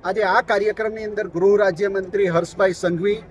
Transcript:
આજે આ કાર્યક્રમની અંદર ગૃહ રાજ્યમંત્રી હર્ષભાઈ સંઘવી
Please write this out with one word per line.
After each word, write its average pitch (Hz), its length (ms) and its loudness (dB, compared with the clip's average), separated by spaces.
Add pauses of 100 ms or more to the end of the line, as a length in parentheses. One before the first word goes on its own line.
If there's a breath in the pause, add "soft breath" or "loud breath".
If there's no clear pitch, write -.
આજે 196 180 -2
આ 196 180 2
કાર્યક્રમની 214 640 -2
અંદર 208 240 -6
ગૃહ 196 300 4
રાજ્યમંત્રી 196 680 0
હર્ષભાઈ 175 440 0
સંઘવી 185 580 -2